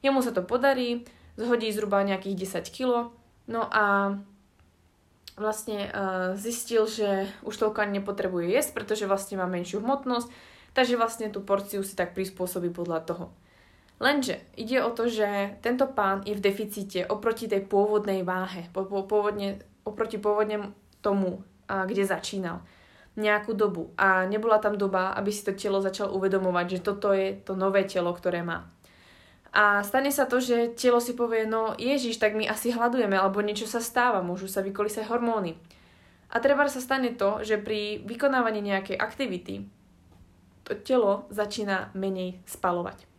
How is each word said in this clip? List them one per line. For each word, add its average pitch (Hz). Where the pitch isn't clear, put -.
Jemu 269
sa 247
to 185
podarí, 247
zhodí 226
zhruba 202
nejakých 196
desať 180
kilo, 240
no 226
a 202
vlastne, 214
e, -
zistil, 226
že 202
už -
toľko 214
ani 202
nepotrebuje 190
jesť, 294
pretože 214
vlastne 196
má 185
menšiu 180
hmotnosť, 247
takže 247
vlastne 226
tú 208
porciu 196
si 196
tak 175
prispôsobí 180
podľa 170
toho. 170
Lenže 262
ide 240
o 233
to, 233
že 202
tento 262
pán 196
je 208
v 196
deficite 196
oproti 220
tej 196
pôvodnej 202
váhe, 185
po-, 190
po-, 196
pôvodne, 208
oproti 214
pôvodne 208
tomu, 196
a, 190
kde 196
začínal 180
nejakú 208
dobu. 196
A 190
nebola 214
tam 208
doba, 190
aby 202
si -
to 190
telo 196
začalo 190
uvedomovať, 185
že 175
toto 202
je 196
to 190
nové 196
telo, 175
ktoré 175
má. 170
A 208
stane 269
sa 277
to, 254
že 233
telo 240
si 240
povie, 226
"No 220
ježiš, 247
tak 214
my 220
asi 233
hladujeme, 233
alebo 196
niečo 208
sa 220
stáva, 240
môžu 185
sa 196
vykolísať 208
hormóny." 226
A -
trebárs 277
sa 254
stane 262
to, 208
že 214
pri 208
vykonávaní 240
nejakej 196
aktivity 202
to 208
telo 214
začína 208
menej 185
spalovať. -